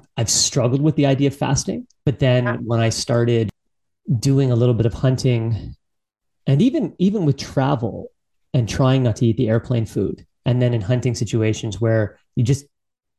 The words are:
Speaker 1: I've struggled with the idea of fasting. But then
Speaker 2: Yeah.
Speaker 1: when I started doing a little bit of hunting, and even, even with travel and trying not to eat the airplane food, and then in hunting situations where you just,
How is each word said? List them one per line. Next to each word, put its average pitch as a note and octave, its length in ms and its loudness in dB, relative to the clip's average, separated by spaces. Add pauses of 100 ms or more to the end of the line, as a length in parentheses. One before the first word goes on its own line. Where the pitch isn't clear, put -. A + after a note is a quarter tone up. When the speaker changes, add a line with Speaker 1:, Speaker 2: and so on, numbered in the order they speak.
(180)
Speaker 1:
I've A#2 120 -2
struggled C3 520 0
with D3+ 140 2
the C#3 100 2
idea C#3 220 2
of C3 80 -4
fasting. F#3+ 500 -4 (180)
But C3 140 -2
then B2+ 260 2
Speaker 2:
Yeah. B2 120 -2
Speaker 1:
when A#2 240 -2
I A2+ 100 2
started A#2 600 0 (680)
doing C3+ 320 2
a A#2+ 60 2
little B2 180 4
bit A2 120 0
of A2 60 0
hunting, A#2+ 840 -2 (720)
and C#3 140 2
even, B3+ 380 0
even F#3+ 260 0
with C3+ 140 2
travel C3+ 720 -4 (420)
and A#2+ 160 0
trying C3+ 360 2
not A2+ 120 0
to B2 100 0
eat A2+ 120 2
the A#2+ 100 0
airplane A2+ 380 0
food, - 400 -6 (180)
and B2 160 0
then A#2+ 140 2
in A2 80 -2
hunting A#2+ 320 -2
situations A2 680 -2
where A2+ 380 0 (160)
you B2+ 100 0
just, C3+ 220 0 (520)